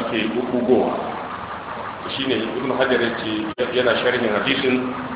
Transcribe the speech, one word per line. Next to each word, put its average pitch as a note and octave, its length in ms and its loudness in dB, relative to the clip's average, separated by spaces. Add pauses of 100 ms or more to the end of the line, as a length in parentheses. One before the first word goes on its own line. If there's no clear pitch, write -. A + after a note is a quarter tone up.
suke A#2 160 -2 (320)
bugowa. A2+ 400 4 (1200)
Shi C3+ 160 -4
ne A2+ 160 2 (160)
Ibn C3 160 -2
Hajar B2+ 240 4
ya A#2 200 2
ce, A2 140 -4 (380)
yana A#2+ 280 4
sharhin B2 320 2
hadisin, B2+ 640 0 (220)